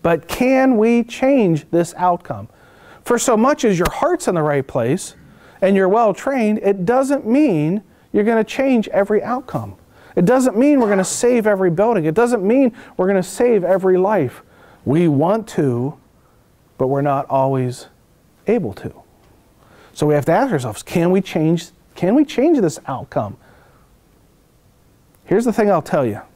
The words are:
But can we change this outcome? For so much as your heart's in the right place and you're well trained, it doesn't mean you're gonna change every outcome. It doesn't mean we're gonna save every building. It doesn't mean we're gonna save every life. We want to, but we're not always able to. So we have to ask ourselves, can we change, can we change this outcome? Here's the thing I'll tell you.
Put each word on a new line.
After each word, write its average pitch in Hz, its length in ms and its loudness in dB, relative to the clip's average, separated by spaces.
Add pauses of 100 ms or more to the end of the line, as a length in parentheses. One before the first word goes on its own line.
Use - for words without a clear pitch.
But 170 260 -2
can 262 500 2
we 233 260 2
change 233 680 0
this 165 260 -2
outcome? 170 500 -4 (560)
For 240 140 0
so 233 180 2
much 262 300 2
as 185 140 2
your 175 100 0
heart's 330 380 -2
in 196 80 0
the 160 80 0
right 143 220 0
place 131 500 -4 (440)
and 196 160 2
you're 190 140 2
well 214 240 2
trained, 220 460 -2
it 196 260 -2
doesn't 262 400 0
mean 214 560 0 (300)
you're 208 120 0
gonna 226 200 2
change 254 460 0
every 202 340 0
outcome. 139 520 -8 (400)
It 180 100 2
doesn't 247 320 2
mean 285 220 4
we're 226 100 2
gonna 196 140 2
save 240 440 0
every 190 240 2
building. 196 340 0
It 156 80 0
doesn't 240 300 0
mean 240 300 2 (240)
we're 185 100 0
gonna 196 160 0
save 233 400 0
every 185 340 2
life. 185 460 -2 (420)
We 160 220 2
want 170 420 0
to, 135 460 -2 (840)
but 131 100 0
we're 139 140 -2
not 143 280 -2
always 135 580 -2 (600)
able 190 260 -2
to. - 200 -14 (1000)
So - 140 -2
we 151 60 2
have 143 120 0
to 160 60 0
ask 233 220 0
ourselves, 123 300 -6
can 175 280 0
we 190 100 2
change, 165 460 -2 (280)
can 185 200 0
we 302 80 4
change 277 380 0
this 160 260 -2
outcome? 120 480 -8 (1900)
Here's 208 180 0
the 240 80 0
thing 208 180 0
I'll 180 120 2
tell 156 240 -2
you. 107 160 -4 (140)